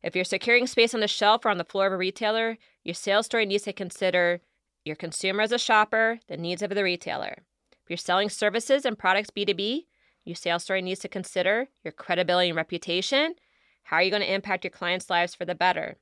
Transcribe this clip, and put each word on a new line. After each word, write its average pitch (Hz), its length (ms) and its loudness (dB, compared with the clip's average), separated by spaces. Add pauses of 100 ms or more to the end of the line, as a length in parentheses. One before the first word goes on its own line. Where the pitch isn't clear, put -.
If 175 140 -8
you're 180 100 0
securing 240 420 2
space 233 260 2
on 226 60 -2
the 214 80 2
shelf 214 380 2
or 220 40 2
on 196 80 0
the 170 60 -6
floor 196 240 0
of 190 60 0
a 190 40 -4
retailer, 220 600 -2 (260)
your 165 120 -6
sales 208 320 0
story 226 180 2
needs 202 180 0
to 196 100 -8
consider 175 680 0 (420)
your 156 140 -8
consumer 190 460 -2
as 220 100 0
a 240 40 0
shopper, 226 720 2
the - 100 -10
needs 175 240 -6
of 202 100 -4
the 202 120 0
retailer. - 540 -4 (460)
If - 60 -20
you're 170 80 -6
selling 196 320 2
services 233 560 2
and 226 120 0
products 196 320 2
B 202 160 -4
two 202 80 2
B, 220 340 -4 (360)
your 170 120 -10
sales 170 280 -2
story 190 180 -2
needs 185 200 -6
to - 80 -10
consider 214 580 0 (160)
your 156 80 -8
credibility 180 580 2
and 165 80 -2
reputation. 185 800 0 (480)
How 156 140 0
are 175 40 6
you 190 100 4
gonna 208 120 0
impact 196 400 -2
your 185 80 -6
clients' 180 380 -4
lives 175 260 0
for - 80 -8
the 175 120 -4
better? 175 460 0